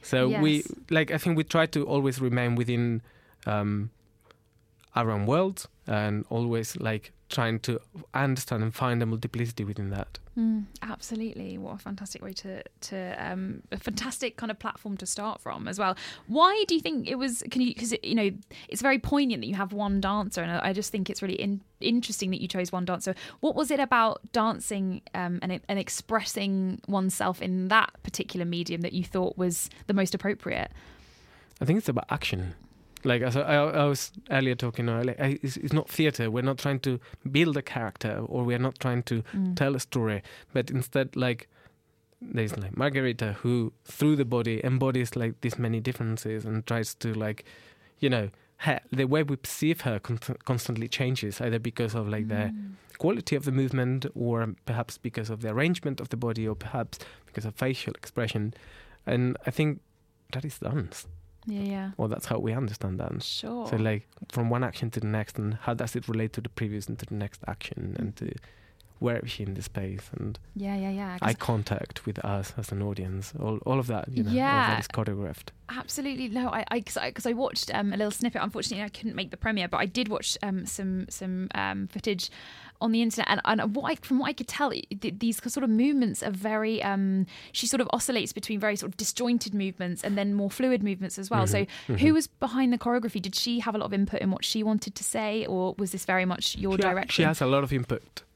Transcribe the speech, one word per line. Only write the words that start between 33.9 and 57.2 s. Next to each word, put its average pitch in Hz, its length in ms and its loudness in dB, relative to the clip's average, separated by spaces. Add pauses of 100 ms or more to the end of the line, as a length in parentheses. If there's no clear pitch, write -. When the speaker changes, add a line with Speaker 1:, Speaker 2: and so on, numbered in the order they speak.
Speaker 1:
earlier 135 240 4
talking, 120 340 0
uh, 117 160 2
like, 123 140 -2
I, 139 240 2
it's, 135 140 -2
it's - 140 -2
not 151 160 4
theater. 135 440 2
We're 120 100 0
not 131 160 0
trying 139 240 0
to 127 180 0 (320)
build 151 240 6
a 139 60 0
character, 110 680 -2
or 123 160 0
we 120 120 2
are 120 40 0
not 127 200 0
trying 123 240 2
to 117 200 0 (100)
Speaker 2:
Mm. 185 220 0
Speaker 1:
tell 139 200 2
a 127 40 -2
story, 110 440 -2 (280)
but 123 200 0
instead, 131 440 0
like, 123 320 0 (760)
there's, 113 360 -2
like, 98 180 -4
Margarita, 127 580 0
who 120 380 2 (140)
through 151 300 4
the 139 100 2
body 117 380 0
embodies, 127 520 2
like, 117 260 0
these 117 180 -2
many 113 200 2
differences 113 640 -2
and 110 220 -2
tries 113 300 -2
to, 117 180 -2
like, 107 320 -2 (540)
you 143 100 4
know, 110 200 2 (280)
ha-, 151 220 2 (120)
the 131 140 2
way 147 180 4
we 143 120 0
perceive - 460 0
her 110 180 0
con-, 117 180 -2 (280)
constantly 117 420 -2
changes, 123 520 -2
either 117 200 0
because 113 340 -2
of, 107 160 0
like, 107 200 -2
the 107 220 2
Speaker 2:
Mm. 101 220 -8 (240)
Speaker 1:
quality 185 380 0
of 139 100 -2
the 139 60 0
movement, 131 640 2
or 117 400 0 (100)
perhaps 117 320 -2
because 113 320 -6
of 110 120 -6
the 113 100 -2
arrangement 143 500 0
of - 80 -8
the 117 80 -2
body, 113 300 0
or 107 80 0
perhaps - 420 -6 (300)